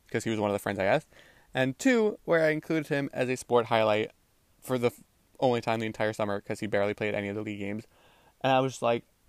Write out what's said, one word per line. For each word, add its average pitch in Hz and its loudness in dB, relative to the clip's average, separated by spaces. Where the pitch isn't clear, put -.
'cause 113 -2
he 113 -4
was 110 0
one 104 2
of 101 2
the 101 -2
friends 101 -4
I 95 0
asked, 127 0
and 131 0
two, 226 2
where 165 2
I 156 4
included 156 -2
him 139 -2
as 127 -2
a 127 -2
sport 117 2
highlight 110 2
for 127 -2
the 120 0
f-, - -4
only 123 4
time 113 0
the 113 -2
entire 107 -2
summer, 101 -2
'cause - -8
he 110 -4
barely 101 0
played 107 -2
any 101 -4
of 101 -6
the 107 -4
league 104 -8
games. 104 -6
And 131 2
I 131 4
was 131 0
just - -8
like, 120 2